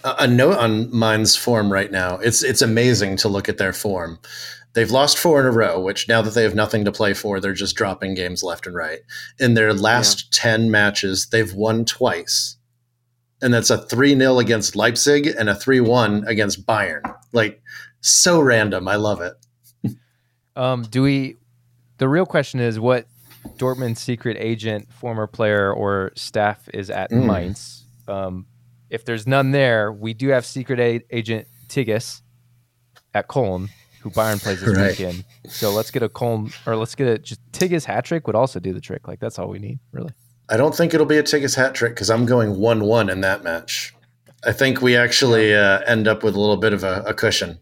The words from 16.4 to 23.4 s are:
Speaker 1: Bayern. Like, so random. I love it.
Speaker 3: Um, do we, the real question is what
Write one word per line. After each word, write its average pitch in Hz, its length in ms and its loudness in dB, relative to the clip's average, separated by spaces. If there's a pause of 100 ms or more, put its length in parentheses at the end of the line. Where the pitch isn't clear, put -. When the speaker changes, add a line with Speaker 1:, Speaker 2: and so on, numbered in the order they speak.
Speaker 1:
Bayern. 95 360 -2 (300)
Like, 110 300 0 (400)
so 170 400 4
random. 107 460 2
I 104 100 0
love 104 240 -2
it. 95 120 -8 (1200)
Speaker 3:
Um, 127 280 -2
do 113 180 0
we, 135 360 0 (600)
the 131 120 0
real 170 160 2
question 135 340 -2
is 117 200 0
what 123 260 2 (520)